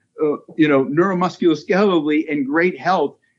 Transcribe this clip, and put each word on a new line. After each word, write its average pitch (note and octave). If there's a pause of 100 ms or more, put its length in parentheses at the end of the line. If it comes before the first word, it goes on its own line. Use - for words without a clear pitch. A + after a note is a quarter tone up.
(220)
uh, D3 (200)
you D#3
know, C3+
neuromusculoskeletal E3+
in D3
great E3
health, D#3+ (220)